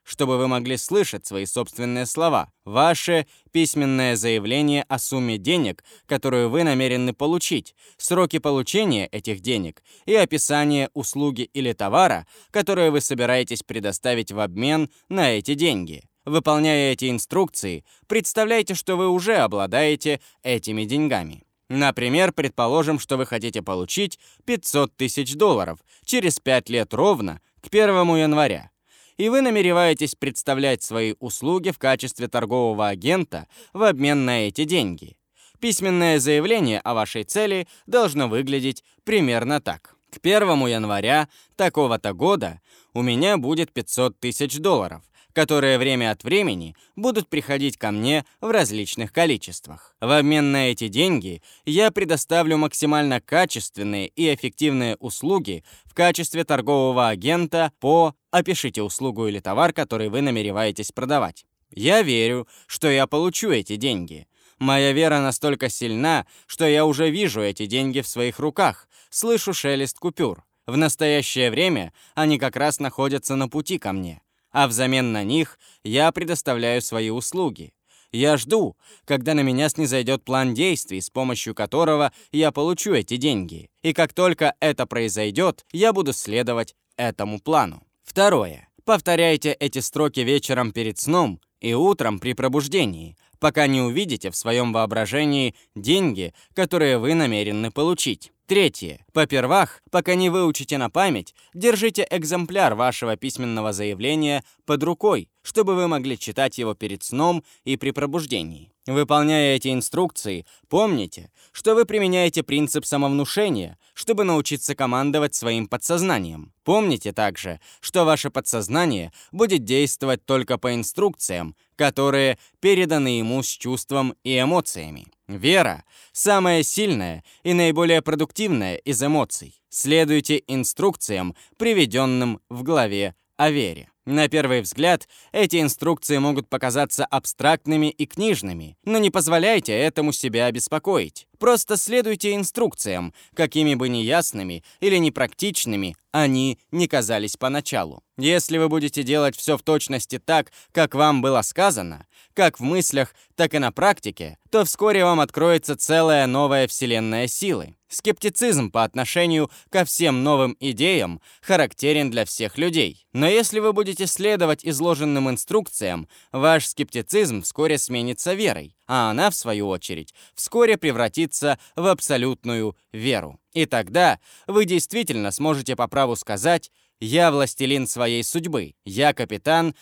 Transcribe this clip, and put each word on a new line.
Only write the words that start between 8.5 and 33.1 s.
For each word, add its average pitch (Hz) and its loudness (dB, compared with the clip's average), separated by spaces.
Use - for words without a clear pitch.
этих 104 -8
денег 98 -4
и 196 0
описание 147 2
услуги 139 -4
или 127 -4
товара, 113 2
которые 190 2
вы 143 2
собираетесь 123 0
предоставить 113 -4
в 101 -10
обмен 120 -2
на 151 2
эти 120 -2
деньги. 101 -2
Выполняя 151 2
эти 127 -2
инструкции, 117 -4
представляйте, 220 0
что 185 -4
вы 185 2
уже 180 2
обладаете 135 0
этими 110 -4
деньгами. 107 -2
Например, 139 0
предположим, 143 0
что - -4
вы 131 -2
хотите 113 -6
получить 92 -4
пятьсот - -2
тысяч 131 -4
долларов 110 2
через 196 0
пять 127 2
лет 117 -2
ровно 113 0
к - -20
первому 190 4
января. 151 2
И 214 0
вы 262 4
намереваетесь 180 2
представлять 135 -2
свои 113 -2
услуги 160 -4
в - -6
качестве 127 -2
торгового 113 0
агента 101 -2